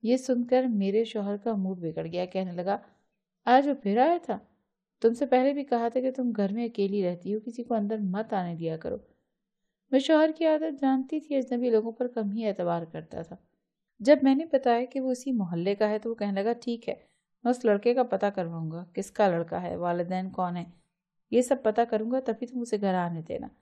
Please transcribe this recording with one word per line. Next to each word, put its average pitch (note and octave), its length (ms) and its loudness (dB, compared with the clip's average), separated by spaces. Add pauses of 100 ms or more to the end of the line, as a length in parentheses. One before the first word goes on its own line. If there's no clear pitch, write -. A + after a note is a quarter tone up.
ये A#3 140 2
सुनकर B3+ 520 2
मेरे G3+ 360 2
शौहर G#3 320 -4
का A3+ 180 -4
मूड F#3+ 240 -4
बिगड़ D#3+ 280 -6
गया। F3 200 -4
कहने F#3 260 -4
लगा, F3+ 260 -2 (680)
"आज C4 200 6
वो C#4+ 80 2
फिर G#3 240 -2
आया E4 200 4
था? G#3 200 -6 (640)
तुमसे A#3 260 2
पहले C4 260 4
भी C#4+ 120 -4
कहा A#3 240 0
था B3+ 120 -2
कि C4 100 0
तुम B3+ 200 -2
घर G#3 220 0
में A#3 120 -2
अकेली G3+ 380 0
रहती F3+ 280 -4
हो, G#3+ 80 -2
किसी A#3 240 -10
को A#3+ 120 -2
अंदर G#3+ 260 -2
मत G3+ 320 -2
आने F3 220 -2
दिया D#3+ 220 -4
करो।" E3 220 -8 (920)
मैं C4 100 6
शौहर D#4 300 4
की D#4+ 160 -2
आदत D#4 340 0
जानती C4 380 0
थी, D4 160 -4
अजनबी B3 340 0
लोगों A3+ 240 2
पर B3 160 -4
कम A3 220 -4
ही A3 140 -4
एतबार F3 420 -2
करता E3 360 -12
था। E3+ 140 -16 (640)
जब C#4 240 6
मैंने C4+ 300 4
बताया B3 320 2
कि C4 140 -6
वो C4 120 -2
उसी B3+ 220 -4
मोहल्ले F#3 420 -2
का G#3+ 120 0
है G#3+ 120 -2
तो A3+ 100 -8
वो A3+ 60 -4
कहने G3+ 240 -4
लगा, A3 160 0
"ठीक A#3+ 320 -8
है, - 120 -6 (440)
मैं A#3+ 80 2
उस B3 140 -2
लड़के G#3+ 280 4
का B3 120 2
पता G3+ 260 0
करवाऊंगा, E3+ 540 -6 (100)
किसका G3 340 0
लड़का E3+ 300 -2
है, F3 180 -6
वालिदैन F3 540 -2
कौन F3+ 240 -4
है, F3 100 -6 (680)
ये A#3+ 120 6
सब C4 200 0
पता A3 220 4
करूंगा, A#3 360 -2
तभी A#3+ 240 -4
तुम B3 160 -8
उसे A3+ 160 -4
घर G3 180 0
आने F3 280 -2
देना।" - 260 -10 (120)